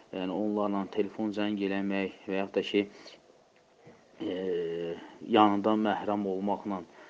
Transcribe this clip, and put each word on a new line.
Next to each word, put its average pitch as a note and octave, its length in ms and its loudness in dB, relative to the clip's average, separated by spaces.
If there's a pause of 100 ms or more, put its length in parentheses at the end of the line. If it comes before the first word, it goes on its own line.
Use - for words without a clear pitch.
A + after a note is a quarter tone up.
yəni F#2 280 -4
onlarla G#2 540 0
telefon G#2 420 -2
zəng G#2 240 -2
eləmək G2 640 -2
və F#2+ 220 -2
yaxud F#2+ 120 -8
da G2 60 4
ki, G2+ 260 2 (1300)
e, G2 220 -4 (880)
yanında G#2+ 480 6
məhrəm G#2 540 0
olmaqla, F#2+ 540 -2 (260)